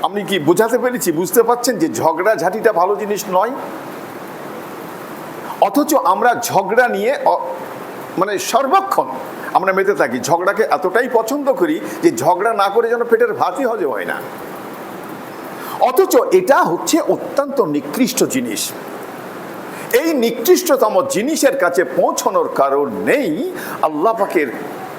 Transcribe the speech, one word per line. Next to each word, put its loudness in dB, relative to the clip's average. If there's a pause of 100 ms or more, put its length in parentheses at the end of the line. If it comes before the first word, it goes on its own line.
আমি -2
কি -2
বোঝাতে 2
পেরেছি? 0
বুঝতে 2
পারছেন 0
যে 0
ঝগড়াঝাটিটা 2
ভালো 2
জিনিস -4
নয়? 2 (2000)
অথচ 2
আমরা 4
ঝগড়া 2
নিয়ে 0
অ-, 2 (760)
মানে, 0
সর্বক্ষণ 2 (480)
আমরা 4
মেতে 2
থাকি। 0
ঝগড়াকে 2
এতটাই 0
পছন্দ 2
করি 0 (240)
যে 6
ঝগড়া 2
না 2
করে 2
যেন 0
পেটের 2
ভাতই 0
হজম 0
হয় -4
না। -4 (1600)
অথচ 4 (160)
এটা 6
হচ্ছে 0
অত্যন্ত -2
নিকৃষ্ট 0
জিনিস। -4 (1200)
এই 4
নিকৃষ্টতম 4
জিনিসের 2
কাছে 2
পৌঁছানোর 0
কারণেই 0 (300)
আল্লাহ 2
পাকের 0 (520)